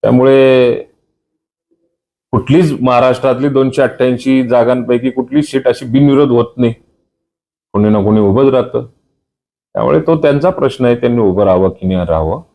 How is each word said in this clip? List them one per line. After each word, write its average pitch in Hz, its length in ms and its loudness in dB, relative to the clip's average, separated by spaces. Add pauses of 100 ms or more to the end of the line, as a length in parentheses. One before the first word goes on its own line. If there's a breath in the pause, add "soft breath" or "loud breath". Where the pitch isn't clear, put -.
त्यामुळे 131 680 4 (1600)
कुठलीच 151 400 0 (100)
महाराष्ट्रातली 127 680 0
दोनशे 135 320 0
अठ्ठ्याऐंशी 127 680 -2
जागांपैकी 120 640 0
कुठलीच 135 420 -4
सीट 131 160 -2
अशी 123 180 -4
बिनविरोध 139 440 2
होत 120 280 -2
नाही, 117 160 0 (1000)
कोणी 104 160 0
ना 104 140 0
कोणी 107 160 2
उभंच 120 340 2
राहतं. 120 320 -4 (880)
त्यामुळे 131 260 0
तो 160 180 0
त्यांचा 147 320 0
प्रश्न 135 360 -4
आहे, 120 100 2
त्यांनी 120 260 -2
उभं 101 220 0
राहावं 92 260 2
की - 180 -8
नाही 92 180 -2
राहावं. 82 360 -4 (140)